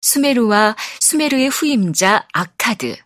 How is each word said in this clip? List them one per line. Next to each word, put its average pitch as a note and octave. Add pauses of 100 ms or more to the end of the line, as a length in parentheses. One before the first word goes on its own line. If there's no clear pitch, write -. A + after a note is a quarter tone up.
수메르와 A3 (260)
수메르의 C#4
후임자 G3+
아카드 F3+ (100)